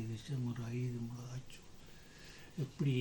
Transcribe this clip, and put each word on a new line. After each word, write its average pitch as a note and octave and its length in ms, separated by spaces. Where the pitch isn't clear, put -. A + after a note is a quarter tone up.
இது A2+ 100
சமுராய், A#2+ 520
இது A#2+ 100
மிளகாய் B2 340
சோறு. - 140
எப்படி C#3 360